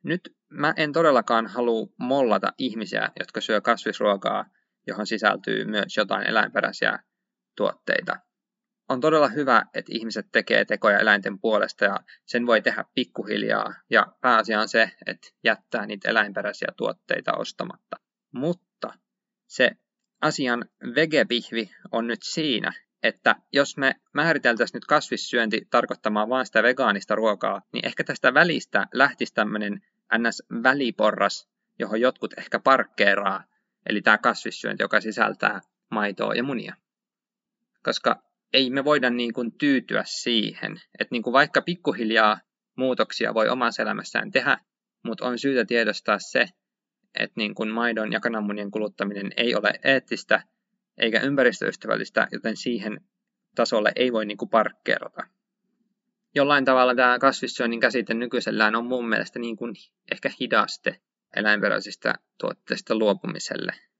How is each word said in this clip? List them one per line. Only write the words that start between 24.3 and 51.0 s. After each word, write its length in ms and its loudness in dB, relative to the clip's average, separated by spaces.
nyt 80 -10
kasvissyönti 840 -2
tarkoittamaan 580 0
vaan 180 0
sitä 160 2
vegaanista 520 2
ruokaa, 480 0
niin 140 -6
ehkä 180 -4
tästä 300 0
välistä 600 2
lähtisi 400 0
tämmönen 520 -4
N 140 2
S-väliporras, 1160 0
johon 220 -4
jotkut 380 0
ehkä 220 -6
parkkeeraa, 840 2
eli 160 -4
tää 160 6
kasvissyönti, 640 -2
joka 180 0
sisältää 600 -2
maitoa 440 -2
ja 80 -2
munia. 340 -6
Koska 380 -2
ei 180 2
me 140 -2
voida, 260 2
niin 220 -2
kuin, 260 -6
tyytyä 480 0
siihen, 720 -4
että, 120 -4
niin 120 -4
kuin, 100 -4
vaikka 300 4
pikkuhiljaa 800 0
muutoksia 580 -2
voi 140 2
omassa 340 0
elämässään 480 -4
tehdä, 280 0
mut 180 -8
on 180 -4
syytä 260 0
tiedostaa 540 0
se, 300 -2
että, 180 -4
niin 180 -4
kuin, 140 -4
maidon 440 -2
ja 80 -2
kananmunien 500 -4
kuluttaminen 640 -4
ei 180 2
ole 300 0
eettistä 580 2
eikä 240 0